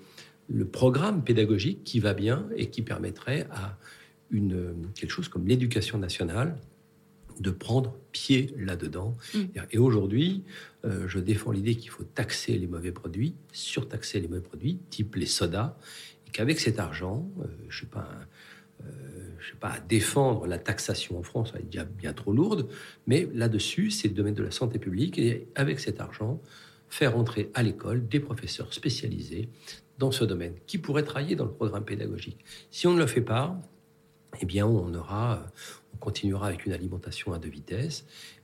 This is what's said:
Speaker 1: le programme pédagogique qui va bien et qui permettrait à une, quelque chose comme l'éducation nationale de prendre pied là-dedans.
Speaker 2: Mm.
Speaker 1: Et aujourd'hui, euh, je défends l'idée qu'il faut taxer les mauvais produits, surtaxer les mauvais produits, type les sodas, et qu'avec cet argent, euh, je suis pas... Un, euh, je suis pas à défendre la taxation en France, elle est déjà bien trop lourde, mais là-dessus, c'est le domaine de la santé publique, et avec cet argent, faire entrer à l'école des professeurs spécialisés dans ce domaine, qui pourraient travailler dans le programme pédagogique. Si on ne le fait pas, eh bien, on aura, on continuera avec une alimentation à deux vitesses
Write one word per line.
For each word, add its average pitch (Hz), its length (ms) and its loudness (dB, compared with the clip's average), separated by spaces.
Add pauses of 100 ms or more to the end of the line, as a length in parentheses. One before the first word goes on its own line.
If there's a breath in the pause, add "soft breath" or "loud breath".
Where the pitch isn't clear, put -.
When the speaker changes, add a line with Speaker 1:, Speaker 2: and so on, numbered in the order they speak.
(500 loud breath)
Speaker 1:
le 107 160 2
programme 143 580 4
pédagogique 110 600 4
qui - 160 2
va 104 160 4
bien 123 320 2 (100)
et - 140 -2
qui - 100 -6
permettrait 98 720 -4
à 98 260 -8 (540 loud breath)
une, 92 420 0 (220)
quelque - 160 -6
chose - 180 -4
comme 90 180 -2
l'éducation 117 520 2
nationale 98 580 -2 (840)
de 95 120 0
prendre 120 420 0 (180)
pied - 460 4
là-dedans. 92 580 -4 (180 loud breath)
Speaker 2:
Mm. 208 60 2 (320 loud breath)
Speaker 1:
Et 113 60 2
aujourd'hui, 123 680 6 (420 loud breath)
euh, 92 220 0
je 92 120 -2
défends 104 320 2
l'idée 104 240 2
qu'il - 160 -8
faut - 120 -12
taxer - 540 -2
les 90 100 0
mauvais 85 240 -4
produits, 98 440 -2 (160)
surtaxer - 680 -4
les 90 80 -2
mauvais 90 140 -4
produits, 127 380 -2 (100)
type - 260 -2
les 92 100 0
sodas, 98 500 0 (520 loud breath)
et - 40 -20
qu'avec 135 280 2
cet 117 200 2
argent, 92 480 -4 (140)
euh, - 40 -4 (240)
je - 80 -10
suis - 100 -10
pas... - 200 -8 (760 loud breath)
Un, - 40 -14
euh, - 40 -12 (500)
je - 80 -14
suis - 100 -14
pas - 120 -6
à - 100 -6
défendre 110 680 4
la 90 120 0
taxation - 580 -2
en 90 60 -4
France, - 320 -2
elle - 60 -6
est - 40 -8
déjà - 200 -6
bien 82 280 -6
trop - 200 0
lourde, 160 340 4 (400 loud breath)
mais 156 260 6
là-dessus, 113 580 2
c'est - 160 0
le 101 60 0
domaine 104 220 2
de 101 80 0
la 92 80 -4
santé 117 280 -2
publique, 101 380 0
et 117 380 2
avec 143 240 0
cet - 220 -4
argent, 127 400 -4 (480 loud breath)
faire 120 280 4
entrer 113 380 2
à 120 80 4
l'école 110 440 0
des 143 120 4
professeurs - 540 -6
spécialisés 110 760 -4 (500 loud breath)
dans 131 120 2
ce - 140 2
domaine, 87 280 0 (140)
qui 202 100 -4
pourraient 147 260 0
travailler 147 320 -2
dans 139 100 0
le 110 60 -4
programme 104 340 -2
pédagogique. 101 580 -6 (280 loud breath)
Si - 160 -2
on 175 60 8
ne 175 60 6
le 143 80 6
fait 120 140 2
pas, 143 380 0 (800)
eh - 40 -2
bien, 98 200 2
on 95 300 4
aura, 104 500 -2 (480 loud breath)
on - 40 -12
continuera 98 500 -2
avec 87 180 -4
une 98 80 -2
alimentation 90 600 -6
à 82 60 -4
deux 82 100 -8
vitesses 92 560 -4 (380 loud breath)